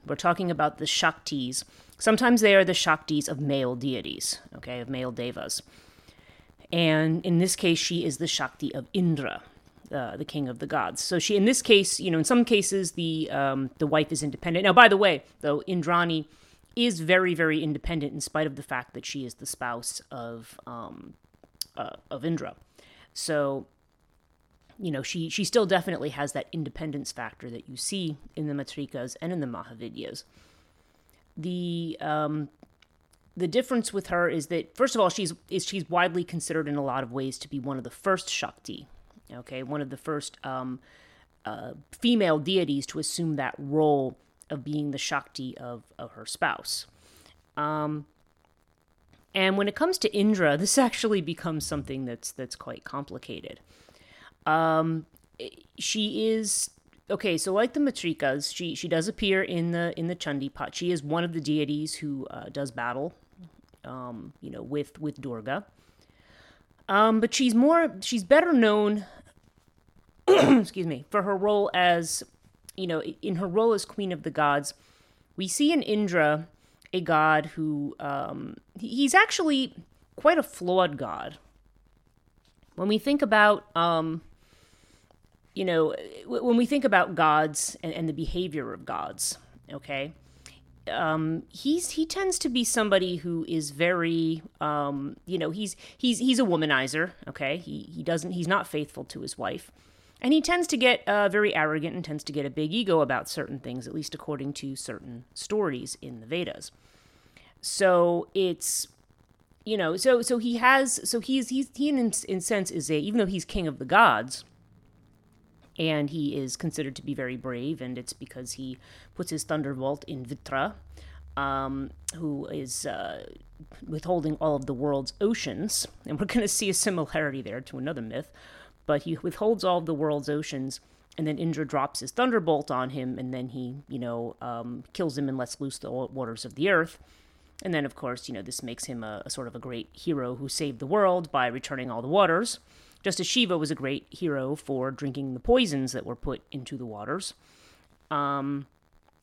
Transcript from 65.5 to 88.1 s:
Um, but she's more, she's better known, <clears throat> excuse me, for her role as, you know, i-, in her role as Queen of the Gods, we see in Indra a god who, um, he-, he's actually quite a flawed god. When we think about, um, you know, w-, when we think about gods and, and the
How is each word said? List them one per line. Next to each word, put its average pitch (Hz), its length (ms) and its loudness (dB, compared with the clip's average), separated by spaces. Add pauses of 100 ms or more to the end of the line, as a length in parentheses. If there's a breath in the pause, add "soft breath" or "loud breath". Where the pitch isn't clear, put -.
Um, 214 320 6
but 233 120 0
she's 247 220 4
more, 302 460 6
she's 214 240 -4
better 320 260 8
known, 214 540 4 (680 loud breath)
<clears throat> - 540 -12
excuse 226 600 8
me, 147 220 -6
for 208 120 2
her 196 160 0
role 202 360 4
as, 175 480 4 (560)
you 185 100 -4
know, 160 140 0
i-, - 200 -8
in 202 140 -2
her 185 120 -2
role 220 260 4
as 208 100 0
Queen 196 300 -4
of 151 100 -8
the 160 80 -4
Gods, 147 420 2 (600 soft breath)
we 190 120 -4
see 294 260 4
in 302 80 4
Indra 170 640 2 (460 soft breath)
a 185 80 0
god 156 460 4
who, 151 520 -4
um, - 560 -6 (240)
he-, 208 80 -8
he's 262 260 2
actually 311 640 4 (400)
quite 330 220 6
a 294 60 2
flawed 180 540 0
god. 98 400 -8 (1400)
When 185 120 -2
we 214 100 4
think 285 240 2
about, 208 440 6 (100)
um, 165 460 2 (1300 soft breath)
you 190 120 -4
know, 165 280 2 (300)
w-, 240 220 -4
when 240 100 6
we 240 100 6
think 277 200 2
about 196 280 6
gods 156 720 2
and, 160 100 -6
and 165 140 -2
the 156 60 -2